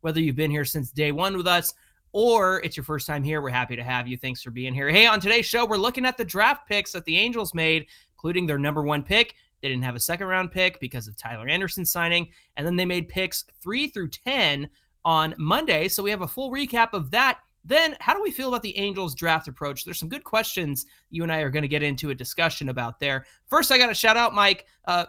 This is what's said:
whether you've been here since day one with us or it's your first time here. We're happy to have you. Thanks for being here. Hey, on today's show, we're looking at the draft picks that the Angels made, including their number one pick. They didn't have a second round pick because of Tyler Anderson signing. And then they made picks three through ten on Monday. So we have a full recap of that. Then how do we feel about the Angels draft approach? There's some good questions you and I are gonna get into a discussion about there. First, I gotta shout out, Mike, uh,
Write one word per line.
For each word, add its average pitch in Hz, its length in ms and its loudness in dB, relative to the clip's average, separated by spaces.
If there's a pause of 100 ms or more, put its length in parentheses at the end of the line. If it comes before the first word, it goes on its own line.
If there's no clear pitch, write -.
whether 160 180 -2
you've 151 160 2
been 151 160 0
here 147 140 -2
since 135 260 -4
day 147 200 -2
one 185 260 0
with 175 100 -2
us 175 260 2 (380)
or 202 520 4
it's 165 120 -6
your 139 80 -8
first 147 220 -4
time 147 180 -2
here. 151 180 -2
We're 135 80 -4
happy 123 260 -2
to 117 80 -8
have 123 240 -4
you. 123 100 -6
Thanks 127 240 -8
for 123 100 -12
being 127 220 -6
here. 139 160 -2
Hey, 208 160 8
on 220 140 4
today's 220 260 2
show, 240 200 0
we're 214 120 0
looking 247 280 0
at 254 120 -2
the 226 80 -4
draft 214 420 2
picks 202 260 -2
that 175 120 -10
the 160 120 0
Angels 226 360 0
made, 160 320 2 (300)
including 175 320 -2
their 147 100 0
number 147 240 0
one 147 220 0
pick. 220 320 2 (260)
They 143 60 -4
didn't 127 160 -2
have 123 120 -4
a 120 40 -6
second 175 280 -2
round 185 240 0
pick 180 280 0
because 127 280 -8
of 104 80 -16
Tyler 113 320 -10
Anderson 175 380 -2
signing. 170 440 0 (280)
And 147 80 -4
then 175 100 0
they 180 100 2
made 180 240 -2
picks 185 360 -4 (160)
three 254 260 -4
through 175 220 -6
ten 156 600 -2 (360)
on 160 320 2
Monday. 170 500 2
So 196 140 -4
we 202 100 0
have 196 100 -2
a 170 60 -4
full 254 240 -6
recap 240 420 0
of 151 180 -4
that. 247 280 4 (260)
Then 311 340 4
how - 140 2
do 403 100 -2
we 392 80 -2
feel 262 160 -4
about 240 140 -2
the 208 160 -6
Angels 190 360 -2
draft 160 360 0
approach? 139 340 -8
There's - 160 -10
some 160 80 -8
good 277 160 -8
questions 175 640 -2 (260)
you 165 120 -4
and 165 80 -2
I 160 80 0
are 143 100 0
gonna 147 180 -2
get 147 160 0
into 143 260 -2
a 131 60 -4
discussion 147 540 -2
about 120 320 -6
there. 139 240 -2 (220)
First, 302 240 2
I 254 60 8
gotta 247 160 4
shout 220 220 4
out, 233 180 2
Mike, 202 320 4 (200)
uh, 175 240 0